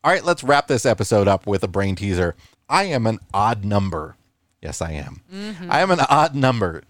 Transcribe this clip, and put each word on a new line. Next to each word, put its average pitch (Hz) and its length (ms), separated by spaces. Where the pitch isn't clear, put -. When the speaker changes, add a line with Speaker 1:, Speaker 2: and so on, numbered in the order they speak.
Speaker 1:
All 151 60
right, 185 140
let's 175 180
wrap 143 240
this 131 180
episode 107 440
up 98 180
with 101 160
a 98 60
brain 98 260
teaser. 90 400
I 185 160
am 135 220
an 110 140
odd 104 320
number. 95 520
Yes, - 220
I 82 100
am. 71 280
Speaker 2:
Mm-hmm. 190 380
Speaker 1:
I 143 100
am 185 120
an 165 80
odd 147 340
number. 113 560